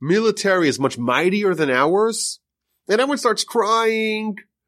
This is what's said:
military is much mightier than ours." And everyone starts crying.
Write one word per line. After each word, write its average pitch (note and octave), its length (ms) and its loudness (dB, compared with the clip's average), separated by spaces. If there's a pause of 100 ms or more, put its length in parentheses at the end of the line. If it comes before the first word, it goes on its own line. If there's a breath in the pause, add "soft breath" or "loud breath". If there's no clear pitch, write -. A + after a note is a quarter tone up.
military F#3+ 680 2
is A#2+ 100 0
much C3 180 -2
mightier F3+ 560 0
than D3+ 160 0
ours." F#3 680 0 (480)
And G#3 120 2
everyone C#4 200 0
starts A3 240 0
crying. A3 920 -2 (300)